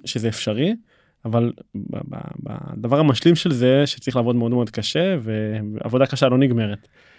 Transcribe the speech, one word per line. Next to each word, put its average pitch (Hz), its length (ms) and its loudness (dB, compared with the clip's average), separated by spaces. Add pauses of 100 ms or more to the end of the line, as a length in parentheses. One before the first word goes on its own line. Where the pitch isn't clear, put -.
שזה 113 220 -4
אפשרי, 131 480 -2 (500)
אבל 117 260 0 (240)
ב-, - 220 -10
ב-, - 180 -12 (280)
ב-, - 120 -12 (180)
הדבר 117 260 0
המשלים 156 360 6
של 165 160 0
זה, 131 340 4
שצריך - 300 -6
לעבוד 123 200 0
מאוד 117 160 0
מאוד 123 180 0
קשה, 170 520 -2
ועבודה 110 840 -2
קשה 131 240 0
לא 127 80 4
נגמרת. 117 500 0 (320)